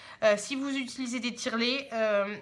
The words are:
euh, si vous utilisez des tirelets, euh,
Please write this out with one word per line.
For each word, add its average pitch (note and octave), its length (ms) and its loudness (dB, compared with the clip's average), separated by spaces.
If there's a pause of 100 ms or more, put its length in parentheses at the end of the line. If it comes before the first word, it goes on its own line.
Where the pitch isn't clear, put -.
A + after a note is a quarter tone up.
(220)
euh, G#3+ 160 8
si C4+ 180 -4
vous C4+ 180 -2
utilisez B3+ 460 -4
des A#3 140 -2
tirelets, B3 580 0
euh, G#3+ 320 2 (180)